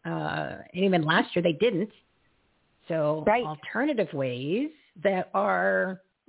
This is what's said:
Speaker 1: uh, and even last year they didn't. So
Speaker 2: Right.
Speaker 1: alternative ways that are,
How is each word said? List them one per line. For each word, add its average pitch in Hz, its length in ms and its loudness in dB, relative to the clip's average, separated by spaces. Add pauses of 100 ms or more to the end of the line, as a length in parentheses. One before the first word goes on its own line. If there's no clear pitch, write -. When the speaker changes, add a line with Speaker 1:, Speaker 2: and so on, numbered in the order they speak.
Speaker 1:
uh, 156 500 -4 (180)
and 180 120 0
even 185 160 4
last 165 340 2
year 175 80 2
they 170 100 2
didn't. 208 380 0 (960)
So 156 400 0
Speaker 2:
Right. 233 160 4
Speaker 1:
alternative 214 680 -2
ways 139 560 -2 (340)
that 190 300 0
are, 190 680 0 (280)